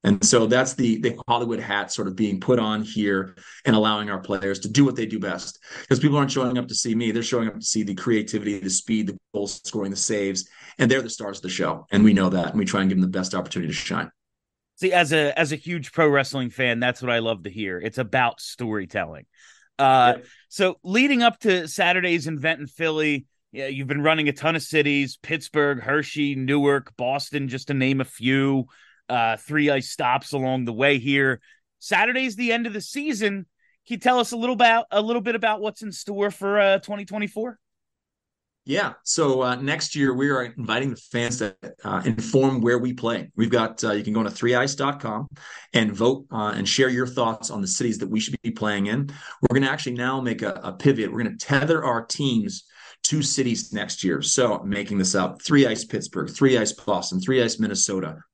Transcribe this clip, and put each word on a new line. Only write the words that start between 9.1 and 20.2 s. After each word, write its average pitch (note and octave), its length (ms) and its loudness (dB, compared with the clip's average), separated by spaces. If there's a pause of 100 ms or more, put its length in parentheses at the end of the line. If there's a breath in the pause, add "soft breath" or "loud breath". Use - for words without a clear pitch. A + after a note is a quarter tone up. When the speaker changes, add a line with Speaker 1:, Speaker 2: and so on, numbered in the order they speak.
Speaker 1:
goal G3+ 140 -2
scoring, - 420 -6
the G2 80 -6
saves, G2 500 -2 (300 loud breath)
and B2 140 4
they're C3 100 4
the A#2 80 -8
stars G2+ 300 -10
of - 20 -14
the F#2 80 -8
show. D#2+ 400 -4
And G2+ 140 6
we G#2+ 100 10
know F#2 160 4
that, F2+ 220 0
and G#2+ 80 0
we G2 60 0
try G2 160 0
and F#2+ 80 4
give F#2+ 100 2
them F#2 120 2
the F#2+ 60 -4
best F#2 160 -4
opportunity F2+ 400 -4
to - 0 -
shine. - 380 -6 (640)
Speaker 2:
See, F#3 180 0
as E3+ 180 4
a, D3+ 280 2
as D#3 120 2
a D#3 40 -2
huge D#3+ 360 -8
pro D#3+ 160 4
wrestling C3+ 440 2
fan, A#2+ 280 0
that's B2 220 0
what B2+ 80 -4
I A#2+ 80 2
love A2+ 280 -2
to G2+ 40 -8
hear. F#2+ 300 -6
It's G#2+ 180 -6
about B2 420 0
storytelling. F#2+ 840 -6 (540 soft breath)
Uh, C3 380 6
Speaker 1:
Yep. - 80 -18 (240 loud breath)